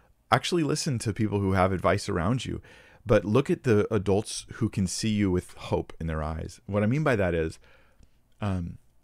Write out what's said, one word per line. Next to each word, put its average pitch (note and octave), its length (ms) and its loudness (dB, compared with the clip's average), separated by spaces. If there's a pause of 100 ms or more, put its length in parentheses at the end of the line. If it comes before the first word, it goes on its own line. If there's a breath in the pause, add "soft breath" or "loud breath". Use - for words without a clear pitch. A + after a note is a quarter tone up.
(300 soft breath)
actually D#3+ 340 2
listen C#3+ 340 -2
to A2 140 -2
people G2+ 260 0
who G2 140 2
have F#2+ 200 4
advice F#2 360 0
around G2 360 0
you, - 160 -6 (460 loud breath)
but G#2+ 180 4
look G#2+ 240 2
at F3 140 0
the G#2 320 4
adults G2+ 500 0 (100)
who A2 140 -2
can F#2+ 180 0
see - 240 -2
you G#2 200 2
with F2+ 240 -2
hope - 460 -6
in E2 80 -6
their D#2 140 -4
eyes. D#2+ 440 -8
What G2+ 160 0
I G#2 40 2
mean C#3 180 2
by C3+ 120 2
that F#2 160 2
is, D#2+ 280 -2 (800 soft breath)
um, F#2 380 -4 (260)